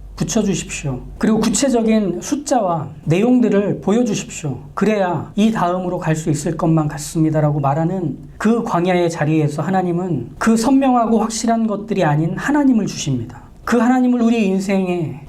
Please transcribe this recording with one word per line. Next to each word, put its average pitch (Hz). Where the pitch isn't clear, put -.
붙여주십시오. 165
그리고 220
구체적인 220
숫자와 196
내용들을 202
보여주십시오. 196
그래야 190
이 214
다음으로 180
갈 160
수 -
있을 160
것만 160
같습니다라고 151
말하는 160
그 226
광야의 175
자리에서 156
하나님은 180
그 226
선명하고 247
확실한 226
것들이 196
아닌 160
하나님을 262
주십니다. -
그 240
하나님을 247
우리 226
인생에 190